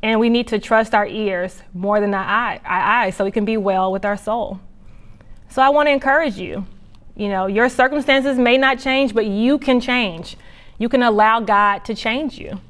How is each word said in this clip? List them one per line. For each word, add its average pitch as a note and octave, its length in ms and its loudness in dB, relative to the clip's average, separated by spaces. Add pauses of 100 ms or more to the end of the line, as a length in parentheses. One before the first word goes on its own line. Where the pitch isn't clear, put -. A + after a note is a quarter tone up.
And A3 180 2
we A#3 80 4
need A#3 220 2
to G#3+ 100 -2
trust A3 340 0
our G#3 140 2
ears F#3 540 -6 (120)
more G3+ 280 0
than G3+ 120 0
our F#3+ 100 -4
eye, G#3 420 -2
our F#3 160 -2
eyes G#3+ 340 0
so G3+ 100 -2
it G3 60 -2
can G#3 140 -2
be A3 100 -2
well F#3+ 380 0
with G3 100 -6
our G3+ 140 -2
soul. G#3+ 420 -6 (880)
So - 140 0
I C4+ 80 6
want D4 180 4
to C#4+ 60 4
encourage C4+ 420 0
you. F#3 300 -8 (500)
You G3+ 140 -6
know, F#3+ 160 -2
your G#3+ 240 2
circumstances C4+ 680 2
may B3 200 4
not C4 220 2
change, C4 340 0
but A3 120 0
you A3 320 0
can B3+ 220 2
change. A#3 560 -4 (440)
You A3+ 100 -2
can B3 120 2
allow A3 380 4
God G3+ 460 2
to A3 100 -6
change A#3+ 420 -4
you. - 220 -12 (100)